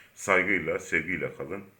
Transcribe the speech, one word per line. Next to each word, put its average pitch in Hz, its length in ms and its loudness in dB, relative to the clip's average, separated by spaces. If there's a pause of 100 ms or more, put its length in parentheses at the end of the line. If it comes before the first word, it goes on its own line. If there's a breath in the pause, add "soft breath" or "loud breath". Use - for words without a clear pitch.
(160 loud breath)
Saygıyla, 92 640 2
sevgiyle 78 560 -2
kalın. 87 280 -10 (160)